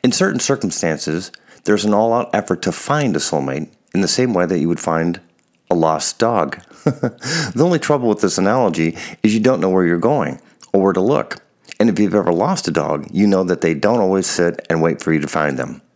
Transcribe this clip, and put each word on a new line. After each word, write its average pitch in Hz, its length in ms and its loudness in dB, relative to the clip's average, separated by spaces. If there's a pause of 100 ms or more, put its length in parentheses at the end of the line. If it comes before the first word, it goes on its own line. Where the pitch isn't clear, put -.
In 120 80 4
certain 185 260 0
circumstances, 85 920 -2 (320)
there's 104 200 2
an 107 80 2
all-out 113 400 0
effort 98 300 -2
to 92 80 -2
find 139 460 -2
a - 20 0
soulmate 71 500 -4 (240)
in 95 80 0
the 95 60 2
same 127 260 0
way 90 140 2
that 82 140 0
you 82 80 2
would 85 100 0
find 82 420 -2 (480)
a 92 60 -2
lost 80 460 0
dog. 107 420 -2 (220)
<laughs> - 0 -
The 135 800 -2
only 175 160 2
trouble 131 280 0
with 107 120 0
this 95 180 0
analogy 92 580 0 (280)
is 107 100 4
you 113 60 2
don't 120 200 2
know 92 100 2
where 92 140 4
you're 85 140 2
going 90 420 0 (320)
or 98 120 4
where - 80 4
to 87 80 2
look. - 420 -2 (380)
And 117 100 4
if 90 80 -2
you've 104 160 2
ever 87 180 2
lost 127 360 0
a - 20 -4
dog, 76 400 -4
you 101 160 2
know 95 160 2
that 87 180 -2
they 82 140 2
don't 104 240 2
always 95 300 0
sit 87 420 -2
and 82 100 0
wait 82 220 0
for 82 100 0
you 80 60 2
to 73 80 -2
find 73 320 -2
them. - 240 -8 (140)